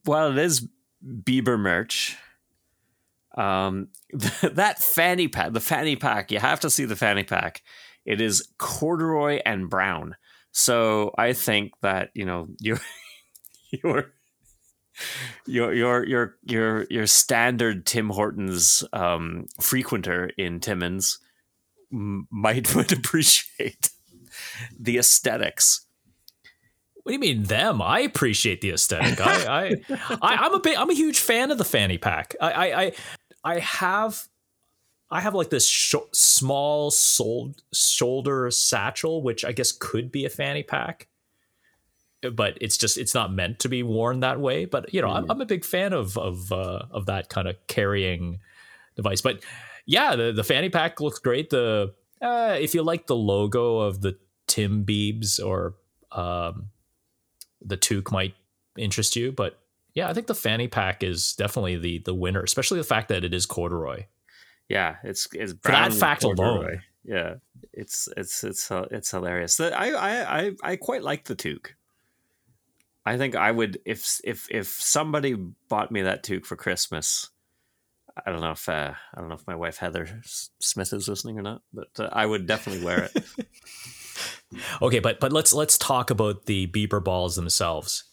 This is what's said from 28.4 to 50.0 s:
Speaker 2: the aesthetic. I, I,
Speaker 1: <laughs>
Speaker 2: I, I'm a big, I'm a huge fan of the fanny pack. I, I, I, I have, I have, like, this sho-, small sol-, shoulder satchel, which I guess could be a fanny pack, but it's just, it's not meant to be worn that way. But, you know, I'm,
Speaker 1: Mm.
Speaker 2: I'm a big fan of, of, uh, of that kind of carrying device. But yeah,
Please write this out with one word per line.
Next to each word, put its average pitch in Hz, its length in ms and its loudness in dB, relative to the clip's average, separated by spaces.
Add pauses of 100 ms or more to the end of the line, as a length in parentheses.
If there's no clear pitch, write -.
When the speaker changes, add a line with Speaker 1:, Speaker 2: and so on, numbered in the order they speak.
Speaker 2:
the 98 100 0
aesthetic. 80 500 2
I, 381 260 4
I, 165 280 0 (140)
Speaker 1:
<laughs> - 20 -10 (320)
Speaker 2:
I, 226 120 6 (120)
I'm 370 80 4
a 381 60 2
big, 320 160 4
I'm 269 140 2
a 359 40 4
huge 302 260 2
fan 247 300 4
of 277 80 2
the 214 60 2
fanny 98 340 2
pack. - 420 -2
I, 160 120 2
I, 170 300 2
I, 190 100 0 (500)
I 170 180 -2
have, 208 640 -2 (840)
I 160 100 -2
have, 196 140 0
like, 180 140 2
this 135 180 4
sho-, - 460 2
small 143 800 4
sol-, 123 640 2 (180)
shoulder 127 800 2
satchel, 135 720 0
which 120 240 -2
I 123 60 -2
guess - 200 2
could 123 400 -4
be 139 140 -2
a - 40 -6
fanny 143 320 -4
pack, - 460 -6 (1200)
but 107 280 -2
it's 110 160 0
just, - 220 0
it's - 160 -2
not 101 180 0
meant 95 280 -2
to - 100 0
be 123 120 -2
worn 117 380 0
that 131 180 2
way. 143 280 0
But, 139 260 -2
you 190 80 2
know, 113 80 2
I'm, 98 160 0
Speaker 1:
Mm. 82 60 -2
Speaker 2:
I'm 277 100 0
a 254 60 -4
big 190 180 -2
fan 185 300 0
of, 104 240 -2
of, 92 340 -4
uh, 92 380 -4
of 95 160 -6
that 98 240 -4
kind 101 180 -2
of 90 80 -6 (100)
carrying 92 720 0 (540)
device. 98 280 -2
But - 200 -2 (440)
yeah, 240 300 4